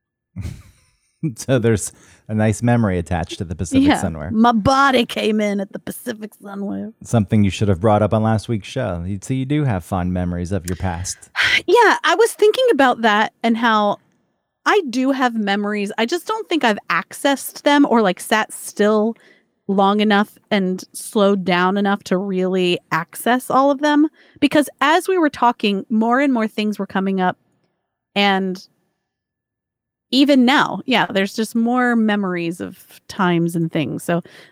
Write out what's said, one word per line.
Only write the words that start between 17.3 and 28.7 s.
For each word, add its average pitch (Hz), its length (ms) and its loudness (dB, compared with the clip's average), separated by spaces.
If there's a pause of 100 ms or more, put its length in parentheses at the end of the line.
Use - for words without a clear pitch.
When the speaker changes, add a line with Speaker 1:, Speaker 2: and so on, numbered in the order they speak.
Speaker 2:
them 285 220 4
or, 233 160 4
like, 185 180 2
sat - 360 -2
still 214 600 0 (540)
long 202 320 2
enough 208 380 2 (120)
and 185 320 -2 (120)
slowed 202 500 0
down 185 320 2
enough 202 280 0
to 185 120 0
really 185 640 -2 (140)
access 233 580 -2
all 269 200 4
of 269 100 -2
them. 302 280 2 (320)
Because 294 300 2 (100)
as 320 260 2
we 381 120 0
were 311 100 2
talking, 214 640 0
more 226 280 2
and 285 140 2
more 220 160 0
things 214 300 -4
were 190 80 -6
coming 190 340 -2
up. 185 160 0 (800)
And 190 520 -2 (1500)